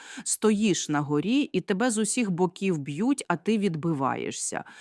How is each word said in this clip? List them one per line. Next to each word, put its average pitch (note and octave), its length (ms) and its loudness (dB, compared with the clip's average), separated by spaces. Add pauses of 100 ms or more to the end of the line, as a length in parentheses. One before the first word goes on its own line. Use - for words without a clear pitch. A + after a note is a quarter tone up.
(240)
Стоїш G#3+ 640 2
на D3 120 2
горі, D3+ 400 2
і F#3 200 -2
тебе G#3+ 300 0
з G#3 60 -2
усіх A3 340 0
боків F3+ 460 0
б'ють, D3+ 500 -2
а F3 80 0
ти G#3+ 220 0
відбиваєшся. D3+ 1080 -2 (180)